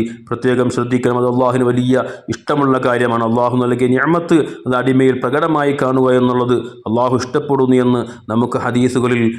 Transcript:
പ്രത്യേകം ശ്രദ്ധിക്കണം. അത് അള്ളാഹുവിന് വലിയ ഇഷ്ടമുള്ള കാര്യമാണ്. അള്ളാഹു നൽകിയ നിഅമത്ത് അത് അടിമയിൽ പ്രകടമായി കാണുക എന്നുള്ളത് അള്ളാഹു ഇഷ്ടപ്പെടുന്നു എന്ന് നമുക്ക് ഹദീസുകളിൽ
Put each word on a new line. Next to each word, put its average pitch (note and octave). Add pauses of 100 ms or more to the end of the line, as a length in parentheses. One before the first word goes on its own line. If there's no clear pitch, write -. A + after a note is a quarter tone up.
(280)
പ്രത്യേകം B2
ശ്രദ്ധിക്കണം. B2
അത് B2
അള്ളാഹുവിന് B2+
വലിയ B2 (260)
ഇഷ്ടമുള്ള C#3
കാര്യമാണ്. A#2+
അള്ളാഹു A#2+
നൽകിയ B2
നിഅമത്ത് D#3+ (280)
അത് B2+
അടിമയിൽ C3
പ്രകടമായി C#3+
കാണുക C3
എന്നുള്ളത് B2 (300)
അള്ളാഹു A#2+
ഇഷ്ടപ്പെടുന്നു C3
എന്ന് B2
നമുക്ക് A#2+
ഹദീസുകളിൽ B2 (160)